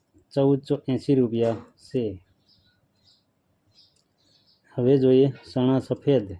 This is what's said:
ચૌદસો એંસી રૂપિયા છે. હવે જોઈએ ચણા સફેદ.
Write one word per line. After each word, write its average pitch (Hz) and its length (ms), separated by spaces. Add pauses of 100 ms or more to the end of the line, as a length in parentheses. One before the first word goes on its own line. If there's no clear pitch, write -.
(340)
ચૌદસો 139 540
એંસી 131 260
રૂપિયા 117 400 (220)
છે. - 280 (2750)
હવે 131 220
જોઈએ 131 340 (200)
ચણા 127 280
સફેદ. 127 460 (140)